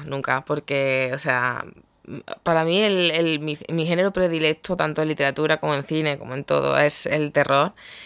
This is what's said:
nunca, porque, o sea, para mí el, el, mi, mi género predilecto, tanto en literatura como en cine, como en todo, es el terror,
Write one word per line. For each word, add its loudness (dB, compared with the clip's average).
nunca, -4
porque, 0
o -6
sea, 0
para 2
mí 2
el, 2
el, 0
mi, -6
mi 0
género 2
predilecto, 0
tanto 0
en 0
literatura 0
como 0
en -2
cine, -2
como -12
en -6
todo, 2
es 2
el 0
terror, 2